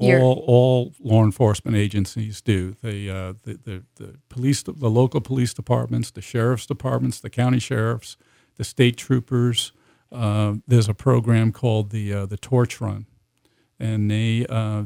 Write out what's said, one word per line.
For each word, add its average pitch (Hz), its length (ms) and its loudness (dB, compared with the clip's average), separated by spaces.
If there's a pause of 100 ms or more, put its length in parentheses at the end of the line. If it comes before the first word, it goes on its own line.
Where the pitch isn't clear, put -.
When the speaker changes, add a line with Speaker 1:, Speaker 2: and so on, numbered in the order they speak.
Speaker 1:
You're 127 200 4
Speaker 2:
All, 127 260 4
all 123 520 4
law 110 240 4
enforcement 107 540 2
agencies 104 640 -4
do. 92 400 -2
They, 101 280 -10
uh, 95 240 -8 (100)
the, 110 200 -12
the, 95 200 -12 (120)
the 101 200 -20 (120)
police, 127 360 -2
the 139 260 -4
local 123 320 2
police 127 320 -4
departments, 120 580 -4
the 107 100 -16
sheriff's 117 440 -2
departments, 127 560 -4
the 110 80 -12
county 123 300 0
sheriffs, 113 580 -6 (400)
the 117 80 -6
state 123 320 2
troopers. 120 760 -2 (400)
Uh, 107 440 0 (100)
there's 117 240 4
a 107 60 -2
program 117 560 2
called 110 400 -2
the, 104 200 -6
uh, 101 140 -6
the 101 120 -10
Torch - 440 -2
Run, 104 240 -8 (720)
and 107 300 0
they, 113 400 0
uh, 107 360 -4